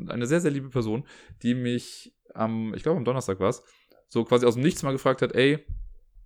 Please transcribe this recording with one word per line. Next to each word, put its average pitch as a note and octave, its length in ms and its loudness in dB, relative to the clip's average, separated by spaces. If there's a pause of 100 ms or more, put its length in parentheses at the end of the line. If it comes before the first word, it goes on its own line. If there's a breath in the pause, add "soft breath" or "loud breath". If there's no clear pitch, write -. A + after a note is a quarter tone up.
eine A#2+ 180 -4
sehr, D#3+ 140 2
sehr D#3+ 100 0
liebe C3+ 180 -4
Person, A#2 380 -2 (360 loud breath)
die A#2+ 120 2
mich A#2+ 600 -6 (200)
am, A2 400 -4
ich - 80 -8
glaub, D#3+ 140 0
am C3 80 -4
Donnerstag A#2 360 -2
war's, G#2 220 0 (460 soft breath)
so A#2 160 0
quasi A#2+ 220 6
aus A#2 80 6
dem B2 80 -2
Nichts E3+ 200 0
mal C#3 100 -2
gefragt C3+ 300 0
hat, A#2+ 100 0
„Ey, C#3+ 320 2 (600)